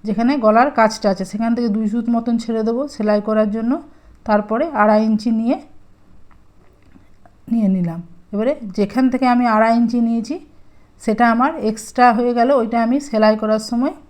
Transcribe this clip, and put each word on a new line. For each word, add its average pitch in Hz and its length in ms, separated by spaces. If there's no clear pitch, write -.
যেখানে 220 280
গলার 233 240
কাজটা 220 340
আছে 190 180
সেখান 226 240
থেকে 240 200
দুই 220 160
সুত 226 140
মতন 233 280
ছেড়ে 226 240
দেবো 233 140
সেলাই 208 320
করার 214 280
জন্য, 226 160
তারপরে 214 380
আড়াই 214 280
ইঞ্চি 220 200
নিয়ে, 240 180
নিয়ে 220 240
নিলাম। 170 240
এবারে 226 200
যেখান 214 360
থেকে 254 200
আমি 247 120
আড়াই 226 240
ইঞ্চি 240 280
নিয়েছি 233 280
সেটা 220 200
আমার 254 180
এক্সট্রা 247 380
হয়ে 240 200
গেল, 240 120
ওইটা 226 240
আমি 247 120
সেলাই 214 340
করার 220 300
সময় 262 240